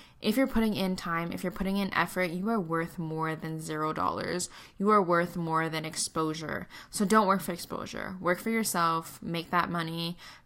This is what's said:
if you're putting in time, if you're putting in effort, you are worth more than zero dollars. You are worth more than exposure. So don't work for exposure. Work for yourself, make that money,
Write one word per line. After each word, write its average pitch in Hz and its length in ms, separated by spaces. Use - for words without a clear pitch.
if 220 160
you're 262 100
putting 220 280
in 185 220
time, 170 360
if 180 100
you're 185 80
putting 190 280
in 196 160
effort, 175 360
you 180 200
are 226 100
worth 165 380
more 160 360
than 160 240
zero 156 360
dollars. - 560
You 196 120
are 214 100
worth 175 340
more 160 360
than 160 160
exposure. 156 840
So - 160
don't 220 200
work 190 140
for 180 120
exposure. - 680
Work 180 200
for 226 100
yourself, 170 720
make 170 280
that 180 200
money, 170 480